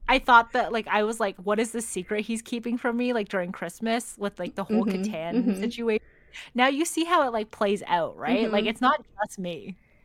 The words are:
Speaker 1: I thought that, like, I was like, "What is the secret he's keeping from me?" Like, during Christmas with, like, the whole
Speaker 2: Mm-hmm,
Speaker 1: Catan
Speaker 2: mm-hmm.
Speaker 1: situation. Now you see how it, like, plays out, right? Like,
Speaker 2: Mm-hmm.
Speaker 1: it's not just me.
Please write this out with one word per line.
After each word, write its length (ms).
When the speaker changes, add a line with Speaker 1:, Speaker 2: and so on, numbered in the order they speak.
Speaker 1:
I 120
thought 340
that, 200
like, 140
I 160
was 160
like, 180
"What 220
is 120
the 100
secret 440
he's 160
keeping 360
from 200
me?" 160
Like, 160
during 220
Christmas 680
with, 220
like, 160
the 100
whole 200
Speaker 2:
Mm-hmm, 0
Speaker 1:
Catan 500
Speaker 2:
mm-hmm. 80
Speaker 1:
situation. 520
Now 140
you 180
see 200
how 220
it, 60
like, 180
plays 360
out, 300
right? 340
Like, 120
Speaker 2:
Mm-hmm. 20
Speaker 1:
it's 160
not 240
just 160
me. 380